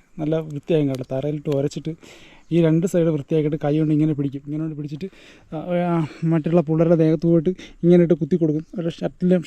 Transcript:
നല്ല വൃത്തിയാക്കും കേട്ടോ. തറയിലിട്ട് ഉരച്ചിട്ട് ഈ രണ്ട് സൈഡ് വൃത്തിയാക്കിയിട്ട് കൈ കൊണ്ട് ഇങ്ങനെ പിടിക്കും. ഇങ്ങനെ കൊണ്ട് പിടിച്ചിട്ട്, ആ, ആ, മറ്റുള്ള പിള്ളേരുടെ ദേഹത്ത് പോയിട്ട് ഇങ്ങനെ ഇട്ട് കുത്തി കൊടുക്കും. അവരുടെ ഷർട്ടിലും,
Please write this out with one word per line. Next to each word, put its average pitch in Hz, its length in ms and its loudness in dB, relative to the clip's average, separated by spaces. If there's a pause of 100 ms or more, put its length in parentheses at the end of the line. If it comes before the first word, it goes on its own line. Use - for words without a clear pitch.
(200)
നല്ല 156 140 -4 (180)
വൃത്തിയാക്കും 147 400 0
കേട്ടോ. 127 200 -6
തറയിലിട്ട് 147 460 -6
ഉരച്ചിട്ട് 156 340 -4 (640)
ഈ - 100 4
രണ്ട് 160 260 2
സൈഡ് 165 240 2
വൃത്തിയാക്കിയിട്ട് 151 480 -2
കൈ 147 160 0
കൊണ്ട് 156 160 0
ഇങ്ങനെ 156 240 2
പിടിക്കും. 139 280 -6
ഇങ്ങനെ 151 180 -8
കൊണ്ട് 156 140 -8
പിടിച്ചിട്ട്, 147 280 -10 (480)
ആ, 156 40 -8 (340)
ആ, - 20 0 (380)
മറ്റുള്ള 165 340 2
പിള്ളേരുടെ 165 360 2
ദേഹത്ത് 160 280 2
പോയിട്ട് 170 200 2 (340)
ഇങ്ങനെ 175 200 8
ഇട്ട് 165 160 4
കുത്തി 165 200 0
കൊടുക്കും. 156 240 0 (100)
അവരുടെ 165 240 -4
ഷർട്ടിലും, 180 480 0